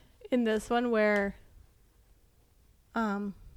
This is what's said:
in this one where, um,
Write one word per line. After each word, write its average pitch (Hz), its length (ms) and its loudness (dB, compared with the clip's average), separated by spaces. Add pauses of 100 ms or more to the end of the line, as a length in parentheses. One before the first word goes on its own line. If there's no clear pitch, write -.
(320)
in 247 140 2
this 220 240 0
one 240 200 0
where, 208 460 2 (1600)
um, 208 400 -4 (220)